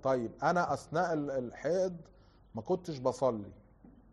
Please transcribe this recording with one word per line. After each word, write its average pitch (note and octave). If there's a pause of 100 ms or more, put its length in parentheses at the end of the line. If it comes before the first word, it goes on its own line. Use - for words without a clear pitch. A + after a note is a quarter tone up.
"طيب B2+ (120)
أنا D#3+
أثناء E3
ال-، C#3+
الحيض E3 (600)
ما A2
كنتش F3
بصلي"، B2 (600)